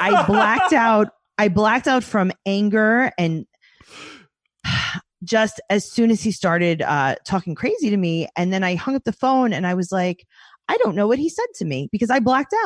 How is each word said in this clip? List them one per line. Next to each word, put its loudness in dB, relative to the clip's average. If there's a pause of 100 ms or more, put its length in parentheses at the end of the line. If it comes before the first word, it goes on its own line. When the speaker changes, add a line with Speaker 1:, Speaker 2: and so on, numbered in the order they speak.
Speaker 1:
I 2
Speaker 2:
<laughs> 0
Speaker 1:
blacked 2
out. 4 (300)
I 2
blacked 2
out 2
from 0 (140)
anger 2
and -2 (1200)
<sighs> -4 (520)
just 0 (100)
as -2
soon 2
as 0
he -2
started, 0
uh, 0 (100)
talking -4
crazy -2
to 2
me. -2 (100)
And 0
then -2
I 0
hung -4
up -4
the -4
phone 2
and -2
I 0
was -2
like, -2 (420)
"I 0
don't 0
know 2
what 2
he -2
said -4 (120)
to -6
me," -4
because -2
I 2
blacked 0 (120)